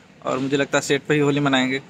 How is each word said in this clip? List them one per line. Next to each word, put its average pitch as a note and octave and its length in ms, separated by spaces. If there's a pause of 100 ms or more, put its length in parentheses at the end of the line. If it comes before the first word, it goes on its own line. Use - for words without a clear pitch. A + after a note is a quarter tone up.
(260)
और C3 140
मुझे C#3 180
लगता C#3 200
है C3+ 40
सेट C#3+ 220
पर D3+ 100
ही D3+ 60
होली C#3+ 200
मनाएंगे। C3 500